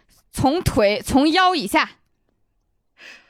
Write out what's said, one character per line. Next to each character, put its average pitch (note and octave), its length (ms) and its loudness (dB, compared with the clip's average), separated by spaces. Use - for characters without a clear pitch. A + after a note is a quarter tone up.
从 D#4 320 -2
腿， G#3 420 0
从 C#4 260 2
腰 F#4 260 2
以 A3+ 100 -6
下。 D4 240 -2